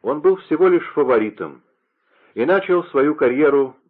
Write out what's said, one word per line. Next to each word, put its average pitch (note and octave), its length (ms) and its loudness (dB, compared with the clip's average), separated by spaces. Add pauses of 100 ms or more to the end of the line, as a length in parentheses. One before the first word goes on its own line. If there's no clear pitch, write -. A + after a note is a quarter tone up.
Он C#3+ 200 -6
был F#3 140 2
всего F3+ 320 0
лишь E3+ 220 0
фаворитом A#2 720 -2 (680)
и A#2 120 -4
начал F3+ 400 0
свою D3 300 0
карьеру C#3 600 0 (140)